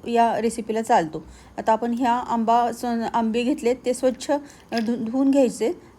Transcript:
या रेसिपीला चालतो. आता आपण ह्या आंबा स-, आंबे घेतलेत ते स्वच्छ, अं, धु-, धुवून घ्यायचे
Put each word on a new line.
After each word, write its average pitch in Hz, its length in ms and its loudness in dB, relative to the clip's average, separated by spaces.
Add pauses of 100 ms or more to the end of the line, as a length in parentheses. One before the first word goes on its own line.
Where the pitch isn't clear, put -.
या 233 340 2
रेसिपीला 226 420 -4
चालतो. 165 440 0 (320)
आता 220 140 0
आपण 240 260 -2
ह्या 240 140 0
आंबा 233 600 0
स-, 233 120 -10 (300)
आंबे 226 280 0
घेतलेत 247 340 0 (100)
ते 247 80 0
स्वच्छ, 254 360 -2
अं, 285 540 -4
धु-, 233 200 -2
धुवून 262 260 0
घ्यायचे 262 420 2 (260)